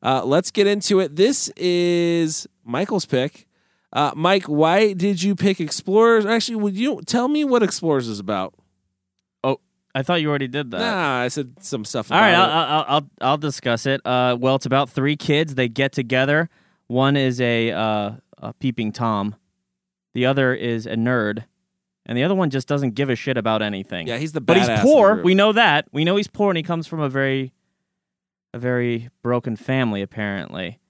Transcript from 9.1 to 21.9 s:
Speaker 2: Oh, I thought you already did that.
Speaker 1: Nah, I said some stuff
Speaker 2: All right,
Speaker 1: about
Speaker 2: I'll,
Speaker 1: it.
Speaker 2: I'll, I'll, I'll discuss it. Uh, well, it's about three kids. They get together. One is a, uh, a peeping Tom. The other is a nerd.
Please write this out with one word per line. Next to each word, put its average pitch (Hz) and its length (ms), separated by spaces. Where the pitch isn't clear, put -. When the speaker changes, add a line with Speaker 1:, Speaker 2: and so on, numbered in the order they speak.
Speaker 2:
Oh, 131 160
I 135 80
thought 170 200
you 151 80
already 139 180
did 131 220
that. - 80
Speaker 1:
Nah, 175 420
I 123 80
said 127 340
some 113 220
stuff - 260
Speaker 2:
All 156 80
right, 214 120
Speaker 1:
about 175 200
Speaker 2:
I'll, 160 120
Speaker 1:
it. 147 80
Speaker 2:
I'll, 156 140
I'll, 147 140
I'll 151 60
discuss 135 460
it. 135 220
Uh, 127 340
well, 131 140
it's 135 120
about 131 220
three 143 280
kids. 151 380
They 127 140
get 135 240
together. 135 560
One 135 300
is 131 260
a, 117 300
uh, 104 400
a - 160
peeping 117 380
Tom. 104 420
The 123 100
other 131 300
is 117 320
a - 80
nerd. 113 500